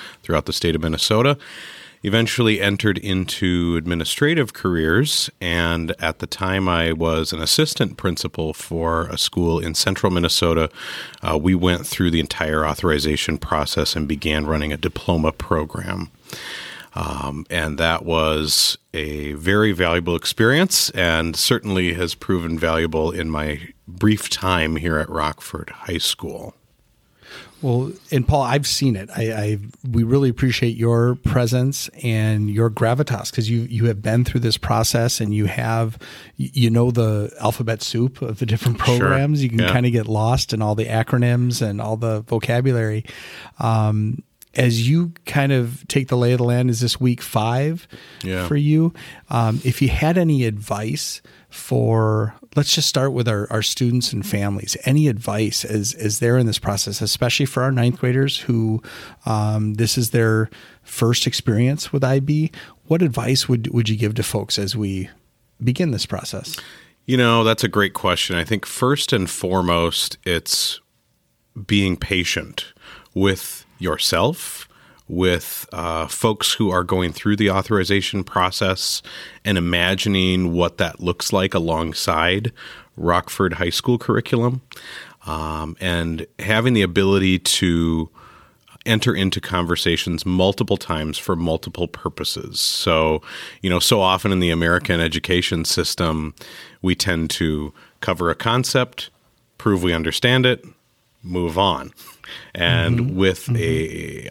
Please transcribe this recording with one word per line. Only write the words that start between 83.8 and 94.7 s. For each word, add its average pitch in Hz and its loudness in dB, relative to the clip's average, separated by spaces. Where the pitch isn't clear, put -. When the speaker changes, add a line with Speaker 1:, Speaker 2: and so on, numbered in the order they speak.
Speaker 1:
curriculum, 120 0
um, 78 -6
and 85 -2
having 110 2
the 107 4
ability 95 4
to 82 0
enter 113 2
into 95 0
conversations 87 0
multiple 92 2
times 78 -4
for 92 -2
multiple 85 -2
purposes. - -8
So, 80 2
you 95 -2
know, 87 2
so 101 2
often 92 2
in 92 2
the 87 4
American 85 2